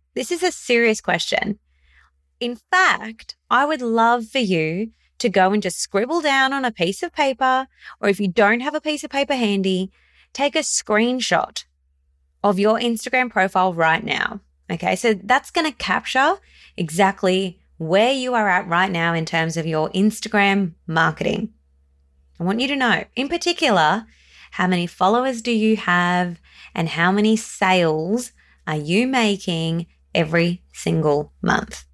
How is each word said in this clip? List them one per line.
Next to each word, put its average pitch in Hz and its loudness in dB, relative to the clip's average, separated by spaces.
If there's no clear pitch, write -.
This 247 -6
is 339 -4
a 359 0
serious 233 0
question. - -2
In 240 -6
fact, 226 0
I 269 4
would 294 -2
love 226 2
for 269 -2
you 185 0
to 240 0
go 190 4
and 208 0
just 180 -6
scribble 254 -2
down 269 2
on 277 -4
a 240 0
piece 190 -4
of 349 -8
paper, 262 0
or 208 0
if 202 0
you 202 0
don't 220 2
have 294 -6
a 302 -4
piece 302 -4
of 294 -12
paper 277 -2
handy, 190 -2
take 285 -2
a 320 2
screenshot 226 -2
of 202 2
your 214 2
Instagram 240 -2
profile 185 2
right 160 2
now. - -4
Okay, 180 -2
so 220 0
that's 202 -2
gonna 311 -2
capture - 0
exactly 185 0
where 196 2
you 254 -2
are 214 2
at 185 0
right 185 0
now 170 0
in 165 -2
terms 165 -2
of 160 -4
your 156 -2
Instagram 196 0
marketing. 160 0
I - -4
want 196 0
you 262 0
to 277 -2
know, 240 0
in 269 -4
particular, 226 2
how - -2
many 175 0
followers 233 0
do 240 -2
you 220 2
have 175 0
and 165 -2
how 170 2
many 214 2
sales 185 0
are 156 -4
you 170 0
making 185 -2
every 170 0
single 151 0
month? - -2